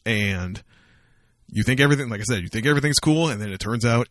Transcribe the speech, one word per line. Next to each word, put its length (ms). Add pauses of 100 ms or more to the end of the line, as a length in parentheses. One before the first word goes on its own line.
and 560 (880)
you 140
think 160
everything, 300
like 120
I 20
said, 180
you 80
think 160
everything's 340
cool, 300
and 120
then 100
it 80
turns 260
out 260